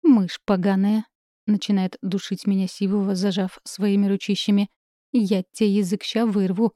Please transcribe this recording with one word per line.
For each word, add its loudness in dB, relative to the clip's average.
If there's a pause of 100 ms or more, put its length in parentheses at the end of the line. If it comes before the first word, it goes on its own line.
«Мышь 4
поганая!» — 2 (420)
начинает 0
душить -6
меня 0
Сивова, -2
зажав -2
своими 0
ручищами. 0 (420)
«Я 2 (100)
те 0
язык 0
ща -2
вырву!» 0